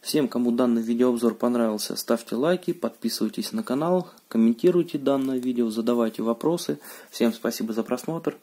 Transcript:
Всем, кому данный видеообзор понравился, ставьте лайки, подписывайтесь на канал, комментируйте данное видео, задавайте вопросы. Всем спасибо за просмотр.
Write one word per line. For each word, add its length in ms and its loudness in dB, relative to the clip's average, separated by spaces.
Всем, 260 0
кому 240 0
данный 300 2
видеообзор 540 2
понравился, 600 0
ставьте 400 -2
лайки, 380 0
подписывайтесь 800 -4
на 100 -4
канал, 460 0
комментируйте 720 2
данное 400 0
видео, 320 0
задавайте 520 0
вопросы. 580 -2
Всем 220 2
спасибо 400 -4
за 120 -2
просмотр. 600 -4